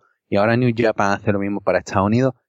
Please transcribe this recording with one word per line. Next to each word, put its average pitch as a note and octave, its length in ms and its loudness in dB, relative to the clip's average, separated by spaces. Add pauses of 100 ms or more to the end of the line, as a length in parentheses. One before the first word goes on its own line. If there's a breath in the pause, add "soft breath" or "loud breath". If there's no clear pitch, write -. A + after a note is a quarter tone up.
(280)
y G2+ 80 -2
ahora A2 200 2
New B2 200 2
Japan A2 340 0
hace G2+ 220 -2
lo G2+ 80 -2
mismo G2+ 200 -4
para F2+ 200 0
Estados G2 260 -2
Unidos B2 280 0 (140)